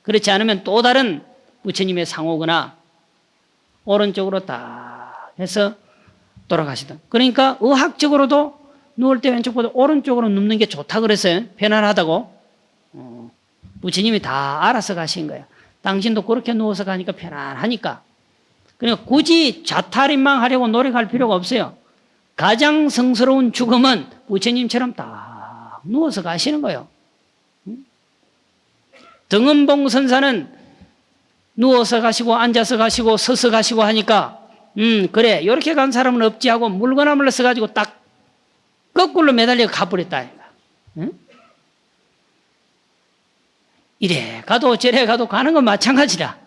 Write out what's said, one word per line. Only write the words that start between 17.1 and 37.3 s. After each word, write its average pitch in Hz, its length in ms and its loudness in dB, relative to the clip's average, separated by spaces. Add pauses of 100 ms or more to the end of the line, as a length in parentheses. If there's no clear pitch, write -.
편안하니까. 156 880 -8 (760)
그러니까 233 280 -2
굳이 311 580 2
자탈인망 269 800 0
하려고 254 240 0
노력할 233 400 0
필요가 233 260 -2
없어요. 180 420 -4 (600)
가장 285 540 2
성스러운 254 640 2
죽음은 247 540 2 (200)
부처님처럼 240 640 -2
딱 110 920 -18
누워서 220 380 -2
가시는 208 400 -4
거예요. 156 260 -6 (800)
응? 254 180 -16 (1400)
등은봉 277 600 4
선사는 254 600 0 (1080)
누워서 240 460 4
가시고 233 340 0
앉아서 233 420 2
가시고 220 400 2
서서 240 340 0
가시고 220 320 2
하니까 208 560 0 (380)
"음, 214 340 2
그래. 214 340 2
요렇게 302 300 0
간 269 160 0
사람은 247 300 0
없지." 220 280 0
하고 233 200 0
물건 254 380 0
하물러 285 220 2
써가지고 240 440 0